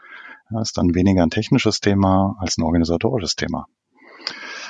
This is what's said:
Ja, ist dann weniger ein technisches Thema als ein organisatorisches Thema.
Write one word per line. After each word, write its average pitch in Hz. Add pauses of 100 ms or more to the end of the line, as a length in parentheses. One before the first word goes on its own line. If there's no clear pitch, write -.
(500)
Ja, 110
ist -
dann 90
weniger 92
ein 82
technisches 110
Thema 98
als 98
ein 82
organisatorisches 85
Thema. 76 (1040)